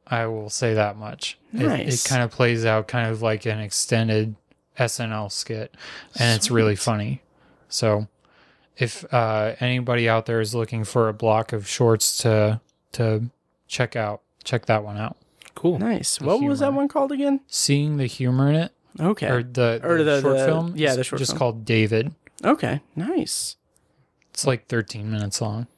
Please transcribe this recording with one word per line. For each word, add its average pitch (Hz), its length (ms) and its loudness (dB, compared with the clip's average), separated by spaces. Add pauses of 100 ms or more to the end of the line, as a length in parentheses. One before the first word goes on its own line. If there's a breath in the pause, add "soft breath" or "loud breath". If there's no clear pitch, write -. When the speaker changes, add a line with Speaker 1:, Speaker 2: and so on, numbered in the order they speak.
Speaker 1:
I 117 180 -2
will 110 240 -8
say 113 240 0
that 104 220 2
much. - 420 -10 (140)
Speaker 2:
Nice. 220 520 0
Speaker 1:
It, - 20 -2
it - 20 -2
kind 127 140 2
of 117 80 -2
plays 117 340 2
out 110 240 2
kind 117 220 -2
of 110 120 -6
like 110 240 0
an 110 120 -2
extended 110 760 0 (420)
S 120 220 -2
N 113 120 -6
L 107 180 -8
skit, - 440 -8 (440 loud breath)
and 117 180 4
it's - 140 0
really 110 260 4
Speaker 2:
Sweet. - 80 -6
Speaker 1:
funny. 113 380 -2 (460 soft breath)
So 107 380 0 (680 soft breath)
if, - 360 -4
uh, 113 480 0
anybody 123 480 0
out 113 180 2
there 117 140 0
is 110 140 -4
looking 113 300 -2
for 113 240 2
a 110 60 -2
block 110 380 2
of 104 140 -6
shorts - 520 2
to, 107 420 4 (320)
to 113 380 -2 (360)
check - 300 -4
out, 107 260 -4 (220)
check - 220 -2
that 107 180 4
one 104 120 -10
out. 107 200 -6 (400)
Speaker 3:
Cool. 170 220 0
Speaker 2:
Nice. 220 400 -2
Speaker 1:
The 139 80 -4
Speaker 2:
What 196 160 2
was 285 180 0
that 277 60 0
Speaker 1:
humor. 277 100 0
Speaker 2:
one 277 120 0
called 277 220 -2
again? 277 380 0
Speaker 1:
Seeing 147 480 0
the 135 100 0
Humor 127 440 2
in 147 40 4
It. 165 180 -2 (280)
Speaker 2:
Okay. 170 280 0
Speaker 1:
Or 123 140 2
the, 120 400 0
Speaker 2:
Or 170 160 2
Speaker 1:
the 156 60 4
Speaker 2:
the, 147 160 4
Speaker 1:
short 135 180 4
Speaker 2:
the, 135 60 2
Speaker 1:
film. 160 320 2
Speaker 2:
yeah, 151 140 2
Speaker 1:
It's 131 80 2
Speaker 2:
the 127 60 0
short - 140 -6
Speaker 1:
just 135 140 -2
Speaker 2:
film. - 60 -4
Speaker 1:
called 113 260 -2
David. 113 500 2 (300)
Speaker 2:
Okay. 240 360 2 (140)
Nice. - 640 -4 (760)
Speaker 1:
It's, - 140 -2
like, 127 220 0
thirteen 107 420 -4
minutes 104 300 -4
long. 113 260 -4 (120)